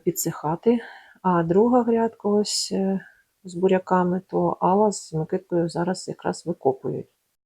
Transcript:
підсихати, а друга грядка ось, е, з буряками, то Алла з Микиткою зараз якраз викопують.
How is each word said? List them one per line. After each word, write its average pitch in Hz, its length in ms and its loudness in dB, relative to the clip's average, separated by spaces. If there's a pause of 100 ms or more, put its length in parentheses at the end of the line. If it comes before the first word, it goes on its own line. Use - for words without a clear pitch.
підсихати, 170 720 -2 (440)
а 175 200 2
друга 226 400 4
грядка 226 460 -2
ось, 208 440 0
е, 190 280 -2 (440)
з 180 100 -16
буряками, 185 680 2 (100)
то 175 300 0
Алла 202 320 4
з - 200 -12
Микиткою 165 560 -2
зараз 175 400 -4
якраз - 380 -6
викопують. - 600 -4 (400)